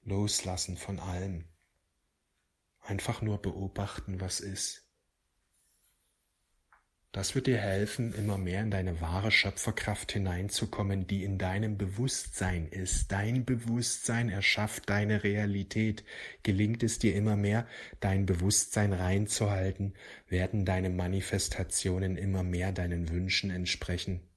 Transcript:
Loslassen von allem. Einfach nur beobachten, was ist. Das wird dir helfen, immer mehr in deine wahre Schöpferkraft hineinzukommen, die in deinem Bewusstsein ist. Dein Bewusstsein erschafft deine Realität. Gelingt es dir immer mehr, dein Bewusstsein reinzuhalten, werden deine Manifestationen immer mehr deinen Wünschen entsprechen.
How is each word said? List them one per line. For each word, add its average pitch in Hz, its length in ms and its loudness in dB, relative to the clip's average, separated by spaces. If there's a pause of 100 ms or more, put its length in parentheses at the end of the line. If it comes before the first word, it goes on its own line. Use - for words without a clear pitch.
Loslassen 98 720 -2
von 95 240 -8
allem. 90 480 -6 (1300)
Einfach - 420 -4
nur 104 180 0
beobachten, 98 800 -4
was 95 200 -4
ist. - 500 -8 (2250)
Das 98 220 -2
wird 131 140 2
dir 123 100 4
helfen, 104 560 0
immer 104 240 0
mehr 95 240 0
in 110 80 0
deine 92 320 -2
wahre 92 300 0
Schöpferkraft - 800 0
hineinzukommen, 95 960 0
die 98 160 0
in 98 160 0
deinem 101 360 0
Bewusstsein 95 920 -2
ist. - 440 -2
Dein 113 340 2
Bewusstsein 117 840 0
erschafft 101 640 0
deine 104 320 4
Realität. 104 800 2 (400)
Gelingt 107 400 4
es 113 160 0
dir 101 160 4
immer 104 200 2
mehr, 101 320 2 (320)
dein 98 280 2
Bewusstsein 98 680 2
reinzuhalten, 98 1000 0 (320)
werden 92 380 2
deine 92 260 2
Manifestationen 95 1200 0
immer 95 280 0
mehr 90 280 0
deinen 87 380 -2
Wünschen 92 400 0
entsprechen. 90 720 -2 (160)